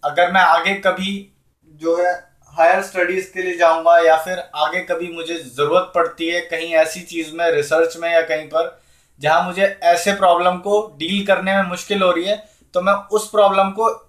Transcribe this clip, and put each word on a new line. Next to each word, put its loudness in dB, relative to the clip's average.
अगर 0
मैं 2
आगे 2
कभी -2
जो 0
है 0
हायर 4
स्टडीज -4
के -6
लिए -4
जाऊंगा 4
या 4
फिर -6
आगे -2
कभी -6
मुझे -10
जरूरत -2
पड़ती -2
है -4
कहीं -8
ऐसी 0
चीज -10
में, 0
रिसर्च 0
में -6
या 4
कहीं -4
पर, -4
जहां 2
मुझे -4
ऐसे 2
प्रॉब्लम 2
को 0
डील -4
करने 0
में 2
मुश्किल -4
हो 4
रही 0
है, -2
तो 0
मैं 2
उस -2
प्रॉब्लम 4
को 0